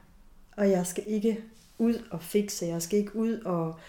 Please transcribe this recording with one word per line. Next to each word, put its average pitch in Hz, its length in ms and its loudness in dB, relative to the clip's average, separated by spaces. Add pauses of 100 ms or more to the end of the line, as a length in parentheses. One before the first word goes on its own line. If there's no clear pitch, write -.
(560)
Og 202 140 4
jeg 180 160 4
skal - 200 -6
ikke 214 380 0 (340)
ud 226 320 2
og 165 120 -6
fikse, 208 440 0
jeg 170 160 -2
skal 208 160 0
ikke 208 180 -2
ud 226 240 0
og, 165 380 -2 (100)